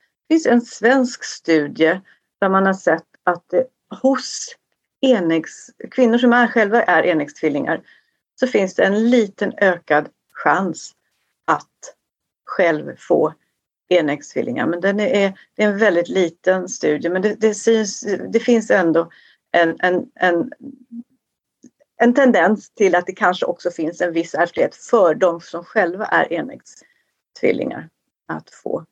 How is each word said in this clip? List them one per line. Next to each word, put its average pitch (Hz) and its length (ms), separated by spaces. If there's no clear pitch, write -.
finns 320 180
en 240 140
svensk 247 640
studie 160 760
där 196 80
man 190 180
har 190 80
sett 165 300
att 175 260
det 180 160
hos - 540
enäggs-, 165 640
kvinnor 240 280
som 240 140
är, 240 140
själva 233 360
är 160 200
enäggstvillingar, 156 800
så 262 60
finns 202 280
det 185 100
en 208 260
liten 214 460
ökad 165 520
chans 165 600
att - 480
själv 156 520
få - 360
enäggstvillingar. 147 800
Men 170 140
den 196 200
är, 196 380
det 208 60
är 214 60
en 202 100
väldigt 175 300
liten 180 600
studie, 151 400
men 185 140
det, 208 120
det 214 200
syns, 220 520
det 226 80
finns 226 300
ändå 170 400
en, 165 260
en, 180 360
en, 175 380
en 240 180
tendens 214 560
till 185 240
att 180 120
det 190 60
kanske 185 340
också 175 240
finns 170 300
en 175 120
viss 165 220
ärftlighet 151 400
för 185 400
de 170 260
som 170 240
själva 190 400
är - 280
enäggstvillingar - 1600
att 156 220
få - 420